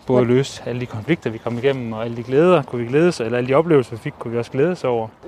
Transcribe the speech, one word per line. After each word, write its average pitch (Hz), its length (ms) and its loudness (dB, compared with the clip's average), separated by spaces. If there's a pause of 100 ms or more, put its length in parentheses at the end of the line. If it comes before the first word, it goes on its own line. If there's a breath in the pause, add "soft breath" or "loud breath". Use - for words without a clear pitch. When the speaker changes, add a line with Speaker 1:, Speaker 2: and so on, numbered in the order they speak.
Speaker 1:
både 127 160 4
Speaker 2:
Ja. 120 60 2
Speaker 1:
løse 127 380 0
alle 123 140 -6
de 123 60 -6
konflikter, 120 440 -4
vi 110 80 -8
kom 120 200 -6
igennem, 123 340 -2
og 110 120 -6
alle 117 120 -6
de 120 60 -10
glæder, 147 400 4
kunne 123 200 -6
vi 113 60 -6
glæde 151 200 4
os, 165 120 -2
eller 117 180 -2
alle 123 100 -2
de 135 60 2
oplevelser, 156 360 4
vi 117 80 -10
fik, 147 200 -8
kunne 117 140 -8
vi 117 60 -2
også 117 120 -6
glæde 139 220 2
os - 120 -8
over. 117 240 -2 (200)